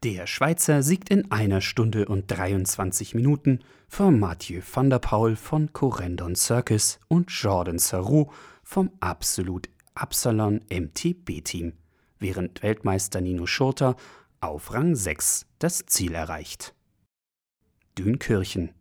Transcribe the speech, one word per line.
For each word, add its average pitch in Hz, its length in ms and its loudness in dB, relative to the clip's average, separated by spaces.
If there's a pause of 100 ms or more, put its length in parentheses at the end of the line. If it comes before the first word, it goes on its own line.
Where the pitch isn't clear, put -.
Der 92 240 -4
Schweizer 147 560 2
siegt 165 280 0
in 202 200 2
einer 101 300 2
Stunde 110 460 0
und 98 220 -2
dreiundzwanzig 95 840 -2
Minuten 135 460 2 (260)
vor 196 240 4
Mathieu 95 520 0 (100)
van 131 160 2
der 131 100 4
Poel 110 380 2
von 151 380 -2
Corendon 90 640 -2
Circus - 640 2 (100)
und 175 220 4
Jordan 87 480 0
Sarrou 110 540 2 (300)
vom 190 280 0 (100)
Absolut 90 680 -4 (240)
Absalon 107 760 0
M-T-B-Team, 87 1040 -4 (440)
während 92 440 -6
Weltmeister 101 580 0
Nino 90 240 -2
Schurter 131 520 0 (440)
auf 76 320 -8
Rang 156 220 2
sechs 92 520 -2 (120)
das - 260 -2
Ziel 87 300 -2
erreicht. 78 600 -8 (1200)
Dünkirchen. 98 720 0 (100)